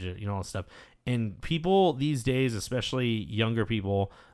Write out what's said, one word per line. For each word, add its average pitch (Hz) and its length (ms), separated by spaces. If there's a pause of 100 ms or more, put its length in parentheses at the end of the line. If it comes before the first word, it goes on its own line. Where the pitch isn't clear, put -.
(140)
d-, 98 60
you 104 60
know, 101 80
all 98 60
this 95 80
stuff. - 180 (400)
And 117 340
people 175 540
these 135 280
days, 127 320
especially 123 540
younger 113 560
people, 98 480 (220)